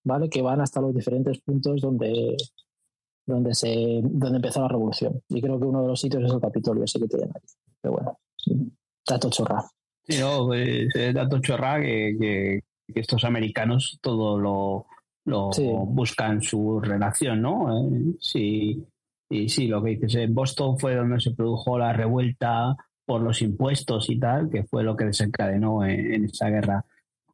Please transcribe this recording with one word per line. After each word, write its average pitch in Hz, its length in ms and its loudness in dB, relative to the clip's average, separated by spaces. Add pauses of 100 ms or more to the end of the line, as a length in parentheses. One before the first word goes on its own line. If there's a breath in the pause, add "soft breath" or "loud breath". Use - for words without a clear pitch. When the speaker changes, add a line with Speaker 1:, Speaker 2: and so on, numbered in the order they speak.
Speaker 1:
¿vale? 147 240 0
Que 135 120 -2
van 131 200 2
hasta 135 200 -2
los 131 140 0
diferentes 127 460 0
puntos 143 400 0
donde, 117 540 0 (880)
donde 123 300 0
se, 117 480 0
donde 131 340 0
empezó 123 240 -2
la 131 80 2
revolución. 117 600 -2
Y 120 120 -2
creo 135 180 0
que 131 60 0
uno 131 160 2
de 127 80 2
los 127 100 -2
sitios 135 240 -2
es 123 80 2
el 127 80 0
Capitolio, 113 460 0
ese - 140 -2
que 113 80 0
tienen - 280 0
ahí. - 60 -14 (400)
Pero 65 120 -2
bueno, - 260 -4 (180)
sí, - 160 -2 (540)
dato 123 220 0
chorra. - 340 0 (440)
Speaker 2:
Sí, 151 120 0
no, 135 260 2
pues, 123 480 2
es 123 200 2
dato 135 260 2
chorra 131 420 0
que, 110 380 0
que, 98 400 2 (340)
que 113 60 -2
estos 113 240 0
americanos 117 800 0
todo 110 360 0
lo, 98 480 0 (400 loud breath)
lo 98 260 -2
Speaker 1:
Sí. 139 220 0
Speaker 2:
buscan 107 680 0
su 107 380 0
relación, 104 640 0
¿no? 147 340 0 (120)
Eh, 135 320 0
si, 107 680 -2 (440)
Y 110 200 -2
sí, 131 180 0
lo 107 160 0
que 113 80 0
dices, 110 240 0
en 117 200 2
Boston 135 420 0
fue 131 180 0
donde 120 240 0
se 113 120 0
produjo 117 480 0
la 117 140 2
revuelta 120 840 0 (300 loud breath)
por 117 160 0
los 113 200 0
impuestos 117 680 0
y 117 100 0
tal, 135 300 2
que 104 140 -2
fue 113 200 -2
lo 110 120 0
que 110 100 0
desencadenó 104 800 0
en, 104 280 0
en 107 120 0
esa 107 240 -2
guerra 104 360 0 (480 soft breath)